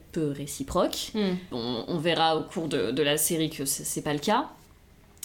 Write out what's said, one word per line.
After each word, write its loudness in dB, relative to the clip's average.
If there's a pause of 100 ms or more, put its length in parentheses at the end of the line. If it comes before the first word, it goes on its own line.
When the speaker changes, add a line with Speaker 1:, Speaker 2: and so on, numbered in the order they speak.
(120)
Speaker 1:
peu 0
réciproque. -2
Speaker 2:
Hmm. 2 (180)
Speaker 1:
On, -2
on 0
verra 4
au 0
cours -4
de, 0
de 2
la 4
série 2
que -6
c'est, -4
c'est -4
pas -2
le 0
cas. 2 (800)